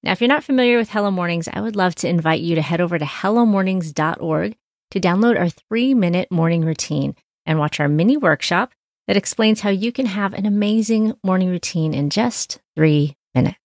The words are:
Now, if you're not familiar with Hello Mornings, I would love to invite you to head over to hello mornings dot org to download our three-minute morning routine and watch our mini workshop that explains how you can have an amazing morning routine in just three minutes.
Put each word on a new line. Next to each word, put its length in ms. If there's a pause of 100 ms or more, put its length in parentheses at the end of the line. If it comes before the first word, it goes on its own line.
Now, 100
if 80
you're 80
not 160
familiar 320
with 140
Hello 200
Mornings, 400
I 120
would 120
love 220
to 120
invite 340
you 140
to 40
head 220
over 160
to 80
hello 400
mornings 480
dot 260
org 340 (360)
to 100
download 380
our 100
three-minute 840
morning 320
routine 540 (300)
and 120
watch 220
our 80
mini 300
workshop 560 (320)
that 100
explains 460
how 80
you 200
can 140
have 300
an 100
amazing 800
morning 260
routine 460
in 160
just 500 (160)
three 400 (180)
minutes. 300